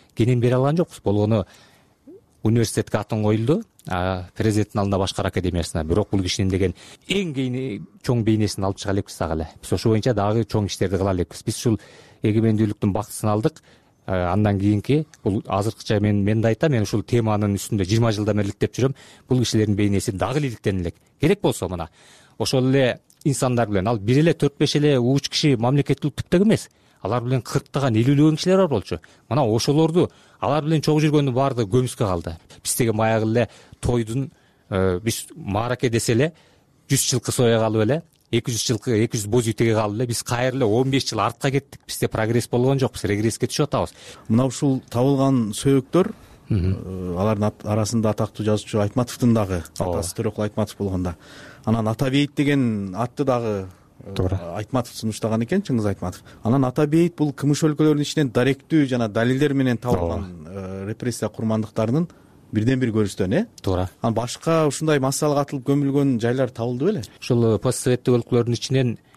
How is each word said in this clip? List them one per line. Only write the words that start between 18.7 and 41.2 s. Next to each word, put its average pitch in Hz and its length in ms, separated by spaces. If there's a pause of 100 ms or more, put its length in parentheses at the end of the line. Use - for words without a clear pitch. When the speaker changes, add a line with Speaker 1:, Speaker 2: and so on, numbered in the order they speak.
Speaker 1:
жүрөм. 131 200 (340)
Бул 127 160
кишилердин 107 320
бейнеси 101 340
дагы 98 280
эле 147 100
иликтен 101 320
элек. 85 160 (240)
Керек 190 200
болсо 110 280
мына 85 220 (480)
ошол 131 320
эле 131 300 (220)
инсандар 123 460
менен 98 200
ал 120 100
бир 113 200
эле 160 140
төрт-беш - 440
эле 143 220
ууч 127 300
киши 143 280
мамлекеттүүлүк 135 640
түптөк 180 200
эмес. 202 260 (340)
Алар 117 200
менен 127 200
кырктаган, 135 520
элүүлөгөн 143 420
кишилер 185 220
бар 190 100
болчу. 95 300 (300)
Мына 131 180
ошолорду, 151 640 (300)
алар 143 240
менен 160 180
чогуу 151 180
жүргөндүн 143 360
баардыгы 123 340
көмүскө 123 380
калды. 85 280 (280)
Биз - 120
деген 113 200
баягы 110 300
эле 113 220 (320)
тойдун, 120 500 (400)
э, 95 320
биз - 240 (100)
маараке 120 520
десе 117 240
эле 139 200 (560)
жүз 135 220
жылкы 120 220
соя 117 260
калып 110 240
эле, 139 200 (280)
эки 117 220
жүз 110 160
жылкы, 117 360
эки 120 120
жүз 101 100
боз 113 220
үй 110 60
теге 113 200
калып 104 220
эле, 123 100
биз 117 160
кайра 123 340
эле 131 80
он 123 260
беш 131 180
жыл 110 120